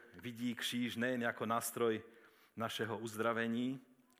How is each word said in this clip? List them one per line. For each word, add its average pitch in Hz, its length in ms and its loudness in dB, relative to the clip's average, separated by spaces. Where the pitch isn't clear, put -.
vidí 120 400 -4
kříž 120 420 -2
nejen 123 260 2
jako 117 240 0
nástroj 113 560 2
našeho 110 420 -2
uzdravení, 117 800 0